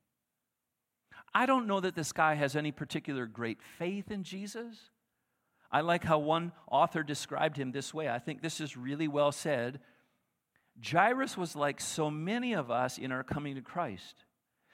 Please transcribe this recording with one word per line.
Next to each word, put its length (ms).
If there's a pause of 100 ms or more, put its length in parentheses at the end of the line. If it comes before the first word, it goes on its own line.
(1300)
I 120
don't 200
know 140
that 140
this 180
guy 220
has 220
any 160
particular 540
great 360
faith 480
in 120
Jesus. 680 (800)
I 100
like 240
how 140
one 340 (180)
author 320
described 540
him 160
this 220
way. 140
I 100
think 240
this 180
is 160
really 320
well 240
said. 480 (1040)
"Jairus 520
was 200
like 240
so 300
many 420
of 180
us 280
in 140
our 100
coming 320
to 80
Christ. 640 (500)